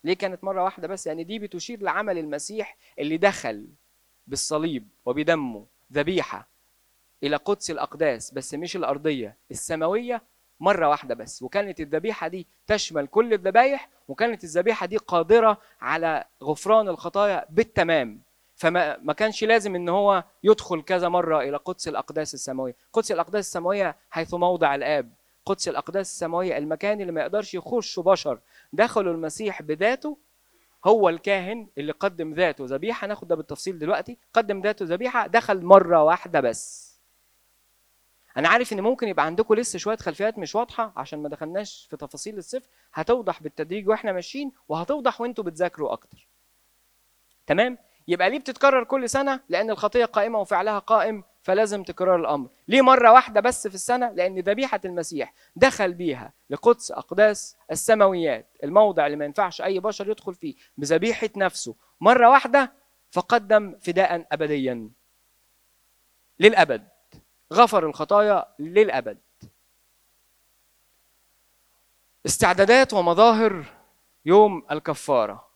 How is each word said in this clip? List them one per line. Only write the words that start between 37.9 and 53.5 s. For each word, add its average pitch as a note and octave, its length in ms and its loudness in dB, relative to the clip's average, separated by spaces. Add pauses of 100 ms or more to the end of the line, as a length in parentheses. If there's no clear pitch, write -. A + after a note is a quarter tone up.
أنا D3 120 -2
عارف A#3 240 0
إن G3 80 -6
ممكن A3+ 280 -2
يبقى D#3 180 0
عندكم G3+ 280 0
لسه A3 240 -4
شوية G#3+ 180 -6
خلفيات G#3 420 -6
مش - 160 -10
واضحة A3+ 420 -4
عشان D3+ 260 -10
ما D3+ 60 -8
دخلناش E3 640 -10
في D#3 60 -14
تفاصيل G3 420 -14
السفر، B3 300 -12 (260)
هتوضح F#3 480 -2
بالتدريج E3+ 460 -8
وإحنا G#3+ 240 -2
ماشيين، C4+ 400 -8 (160)
وهتوضح A#3 520 -4
وإنتوا A#3 240 -8
بتذاكروا E3 480 -4
أكتر. - 360 -14 (1200)
تمام؟ A3+ 320 0 (300)
يبقى F3+ 220 2
ليه C#4+ 80 -6
بتتكرر C4 460 2
كل B3+ 240 -2
سنة؟ C4+ 400 -2
لأن A3 220 -2
الخطية A#3+ 340 0
قائمة A3+ 360 -2
وفعلها G3+ 380 -2
قائم، G#3+ 460 0 (180)
فلازم G3+ 400 0
تكرار F3+ 340 0
الأمر. C#3+ 320 -2 (200)
ليه C4 140 6
مرة B3+ 300 8
واحدة A3+ 280 6
بس A#3 280 -2